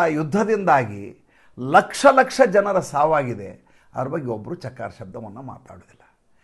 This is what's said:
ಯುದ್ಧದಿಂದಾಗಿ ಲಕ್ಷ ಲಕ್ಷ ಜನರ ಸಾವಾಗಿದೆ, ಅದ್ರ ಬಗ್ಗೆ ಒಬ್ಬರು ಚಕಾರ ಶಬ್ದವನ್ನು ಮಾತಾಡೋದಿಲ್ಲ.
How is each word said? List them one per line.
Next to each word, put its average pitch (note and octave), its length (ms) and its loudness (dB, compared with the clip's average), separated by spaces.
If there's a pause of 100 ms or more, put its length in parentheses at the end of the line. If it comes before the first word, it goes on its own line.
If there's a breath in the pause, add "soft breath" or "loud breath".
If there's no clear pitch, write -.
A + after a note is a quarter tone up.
ಯುದ್ಧದಿಂದಾಗಿ D#3 1080 0 (400)
ಲಕ್ಷ D#3+ 520 2
ಲಕ್ಷ C4 300 2 (120)
ಜನರ G3 280 2
ಸಾವಾಗಿದೆ, C3+ 920 -2 (240)
ಅದ್ರ C3 140 -6
ಬಗ್ಗೆ D3+ 180 -6
ಒಬ್ಬರು A2+ 280 -8
ಚಕಾರ A2+ 340 -12 (100)
ಶಬ್ದವನ್ನು G#2+ 440 -16
ಮಾತಾಡೋದಿಲ್ಲ. - 640 -20 (400)